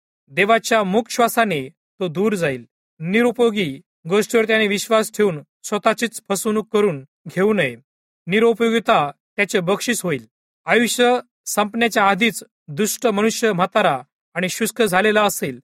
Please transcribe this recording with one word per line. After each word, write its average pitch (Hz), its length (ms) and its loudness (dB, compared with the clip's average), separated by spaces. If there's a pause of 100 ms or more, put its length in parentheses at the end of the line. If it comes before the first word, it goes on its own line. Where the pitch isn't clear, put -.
(280)
देवाच्या 208 560 2
मुखश्वासाने 202 840 0
तो - 380 -10
दूर 196 280 -2
जाईल. 139 300 -4 (340)
निरुपयोगी 208 840 0 (280)
गोष्टीवर 214 380 0
त्याने 220 200 2
विश्वास 214 440 0
ठेवून 185 280 0 (240)
स्वतःचीच 214 680 -2
फसवणूक 214 440 -4
करून 185 320 0 (220)
घेऊ 196 260 0
नये. 135 220 -2 (520)
निरुपयोगिता 220 840 2 (240)
त्याचे 202 240 0
बक्षीस 196 420 -2
होईल. 139 240 -4 (400)
आयुष्य 240 540 2 (260)
संपण्याच्या 214 640 0
आधीच 202 340 0 (240)
दुष्ट 208 400 -2
मनुष्य 214 440 0
म्हातारा 175 500 0 (320)
आणि 180 160 -4
शुष्क - 320 -4
झालेला 208 420 2
असेल. 143 400 -4